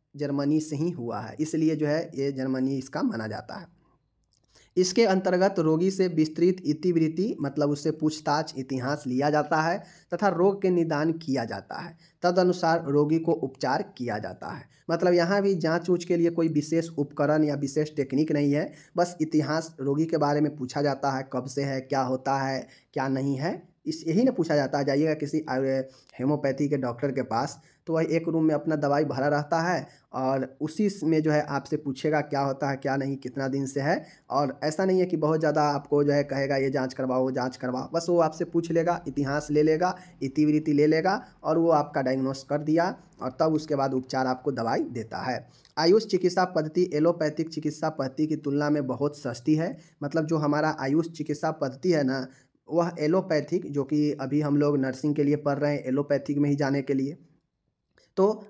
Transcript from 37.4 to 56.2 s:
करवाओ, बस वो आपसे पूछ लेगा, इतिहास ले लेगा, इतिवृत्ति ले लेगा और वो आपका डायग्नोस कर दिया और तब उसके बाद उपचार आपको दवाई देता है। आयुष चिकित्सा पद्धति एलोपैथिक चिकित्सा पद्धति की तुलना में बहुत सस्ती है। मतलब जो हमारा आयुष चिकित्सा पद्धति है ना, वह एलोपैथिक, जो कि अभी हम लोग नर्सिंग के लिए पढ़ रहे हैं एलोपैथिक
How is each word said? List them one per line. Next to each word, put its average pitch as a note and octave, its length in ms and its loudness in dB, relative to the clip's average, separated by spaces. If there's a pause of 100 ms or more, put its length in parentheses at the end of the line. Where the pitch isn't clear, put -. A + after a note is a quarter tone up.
करवाओ, B2+ 360 -6
बस E3 160 -2
वो F3 100 4
आपसे D#3+ 260 0
पूछ E3+ 260 -2
लेगा, E3 360 0
इतिहास C#3+ 440 -2
ले D3 120 6
लेगा, D#3+ 320 2 (260)
इतिवृत्ति D3+ 520 2
ले D3 140 6
लेगा F#3 380 2 (180)
और D#3 140 2
वो E3 120 4
आपका D3 320 2
डायग्नोस C3+ 420 -2
कर D3 140 -2
दिया D#3+ 380 2 (260)
और B2+ 180 -6
तब D#3+ 140 4
उसके D3+ 220 0
बाद C3+ 180 0
उपचार C3 340 -2
आपको B2+ 240 -2
दवाई B2 320 -2
देता A2+ 380 -8
है। B2+ 260 -6 (300)
आयुष F#3 280 6
चिकित्सा F#3 400 2
पद्धति F3 480 0
एलोपैथिक D#3 560 0
चिकित्सा D#3 400 -4
पद्धति C#3+ 380 -2
की D#3 80 -2
तुलना D3 340 -2
में D3 180 0
बहुत C#3+ 300 -4
सस्ती C#3 380 -2
है। E3+ 220 -2 (260)
मतलब D3+ 220 -2
जो D#3+ 120 0
हमारा D3+ 420 0
आयुष D3+ 300 0
चिकित्सा D3+ 420 -4
पद्धति C#3+ 400 -2
है D3+ 120 4
ना, C3 240 -2 (420)
वह E3+ 300 0
एलोपैथिक, E3 720 0
जो C#3+ 120 -2
कि D3 280 0
अभी C3+ 300 -2
हम D3 160 2
लोग C#3+ 200 4
नर्सिंग C3 380 -2
के D3+ 80 2
लिए C#3+ 120 4
पढ़ C#3+ 220 -2
रहे D3 160 0
हैं C#3+ 100 -4
एलोपैथिक C#3+ 540 0